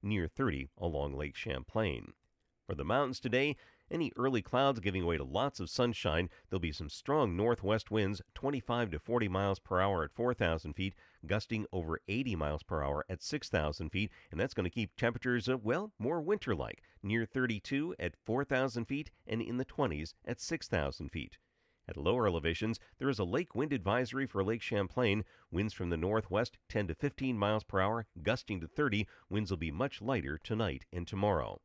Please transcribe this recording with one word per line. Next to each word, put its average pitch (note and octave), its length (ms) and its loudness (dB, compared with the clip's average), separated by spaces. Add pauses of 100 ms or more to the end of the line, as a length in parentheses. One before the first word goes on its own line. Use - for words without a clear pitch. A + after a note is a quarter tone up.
near G2+ 260 0
thirty D2+ 500 -2
along C#2+ 360 -2
Lake C#2+ 220 -6
Champlain. C#2 760 -4 (520)
For - 80 -2
the C#2 100 -4
mountains B2+ 360 0
today, C3 340 2 (340)
any D#3+ 280 0
early B2 260 2
clouds C3 380 2
giving F2+ 260 0
way E2+ 100 4
to D2 60 0
lots F#2+ 380 -2
of F2 100 -6
sunshine. F#2 580 2 (220)
There'll F#2+ 80 -2
be E2 140 -2
some D2+ 160 -8
strong B2+ 480 2
northwest G#2+ 560 2
winds, G2+ 280 2 (140)
twenty-five A#2+ 560 -2
to F2 80 -4
forty A2+ 300 0
miles F#2+ 320 2
per F#2 200 2
hour F#2+ 220 4
at C#2+ 100 -4
four A#2+ 220 0
thousand E2 380 0
feet, F#2+ 240 -4 (280)
gusting G#2+ 480 -2
over D#2+ 360 -2
eighty A#2 260 -2
miles D2+ 300 0
per D#2 180 -2
hour C#2+ 260 0
at F#2 140 -8
six - 260 -6
thousand D#2 420 0
feet, G#2 200 -2 (220)
and D2+ 80 -4
that's C3+ 140 -2
gonna F#2 160 0
keep - 260 -4
temperatures, A#2+ 520 0
uh, C3 80 2
well, C#3 440 -2
more D3+ 200 0
winter-like, A2+ 640 -2 (180)
near A2 240 2
thirty-two C3+ 760 -2
at E2+ 240 -4
four B2 180 0
thousand B2+ 440 0
feet C#3+ 260 -6 (120)
and A2+ 160 -2
in A#2+ 180 -4
the B2+ 60 0
twenties E2 500 -2 (100)
at - 160 -6
six - 260 -6
thousand D2 440 0
feet. - 280 -8 (500)
At - 80 -8
lower G#2 300 4
elevations, E2+ 540 0 (180)
there C3 100 0
is A#2 120 0
a G2 40 2
lake B2 300 -2
wind D3+ 180 0
advisory B2 540 0
for G2 160 0
Lake A2 200 0
Champlain. G#2 600 2 (300)
Winds G#2 200 0
from F2 180 -2
the E2+ 60 2
northwest, G#2+ 600 0 (100)
ten G#2 200 0
to - 80 -4
fifteen C3 420 -2
miles G#2 240 4
per - 160 -2
hour, G#2+ 280 2 (140)
gusting G2+ 420 -2
to - 40 -8
thirty. G#2+ 400 2 (240)
Winds G2+ 200 0
will F#2+ 80 0
be D#2+ 120 -2
much G2+ 320 -4
lighter F2+ 400 0
tonight G#2+ 500 -2
and F2 140 -4
tomorrow. E2+ 580 0